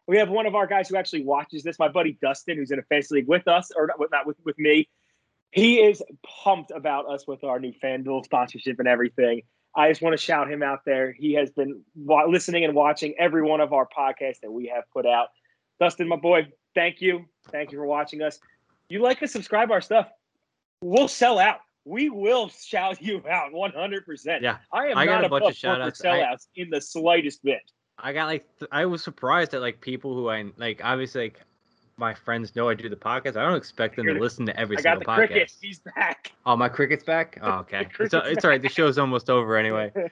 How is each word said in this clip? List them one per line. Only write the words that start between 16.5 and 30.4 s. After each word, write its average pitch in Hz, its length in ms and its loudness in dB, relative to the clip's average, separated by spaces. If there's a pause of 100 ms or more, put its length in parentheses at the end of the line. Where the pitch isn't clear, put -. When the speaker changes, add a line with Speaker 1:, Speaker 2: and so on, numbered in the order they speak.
Speaker 1:
thank 175 280 0
you. 180 240 0 (240)
Thank 147 240 -8
you 143 60 -12
for 147 60 -8
watching 147 360 -4
us. 151 180 -4 (480)
You 190 120 -8
like 247 220 2
and 294 80 -4
subscribe 220 420 0
our 190 100 2
stuff. 208 260 2 (720)
We'll 202 280 2
sell 240 280 2
out. 196 220 2 (260)
We 233 240 -4
will 214 400 0
shout 185 520 -6
you 190 260 -6
out 160 240 -4
one 180 200 -6
hundred 190 340 -8
percent. 143 380 -6
Speaker 2:
Yeah, 120 140 -2 (140)
Speaker 1:
I 247 160 -2
am 262 100 0
Speaker 2:
I 139 80 4
got 180 160 4
Speaker 1:
not 185 40 4
Speaker 2:
a 180 40 0
bunch 139 140 2
of 208 40 4
Speaker 1:
above 165 80 0
corporate - 20 -16
Speaker 2:
shout 131 240 -2
outs. 123 220 -6
I - 40 0
Speaker 1:
sellouts 127 480 0
in 180 140 -10
the 151 120 -4
slightest 165 600 0
bit. 135 200 0 (360)
Speaker 2:
I 127 160 -10
got, 156 120 -2
like, 156 200 -6 (140)
th-, 147 120 -14
I 151 140 0
was 175 160 -4
surprised 151 540 -2
at, 127 60 -4
like, 120 200 -6
people 127 320 -8
who 123 160 -2
I, 107 280 -4